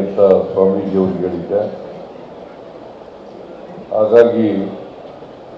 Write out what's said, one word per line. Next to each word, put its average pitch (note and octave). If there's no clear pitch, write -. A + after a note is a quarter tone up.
ಅಂತ G2
ಸ್ವಾಮೀಜಿ F#2+
ಅವ್ರಿಗೆ F2
ಹೇಳಿದ್ದೆ. F2+
ಹಾಗಾಗಿ A2